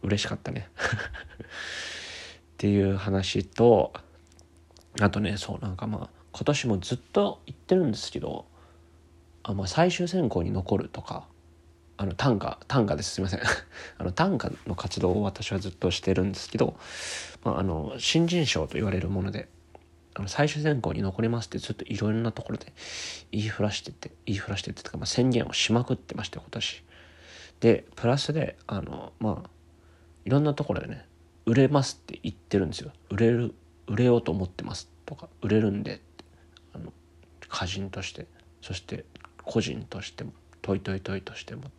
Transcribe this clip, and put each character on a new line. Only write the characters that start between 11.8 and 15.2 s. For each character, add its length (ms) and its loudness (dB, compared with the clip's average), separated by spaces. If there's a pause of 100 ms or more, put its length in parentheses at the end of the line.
あ 100 -2
の、 80 -2
短 220 4
歌、 220 -4 (100)
短 160 4
歌 120 0
で 60 -6
す。 120 -6
す 40 -4
い 40 0
ま 60 0
せ 80 -2
ん。 60 -4
<laughs> 560 -4
あ 60 -6
の、 80 -2
短 220 2
歌 180 -2 (140)
の 80 -4
活 260 -6
動 120 4
を 100 2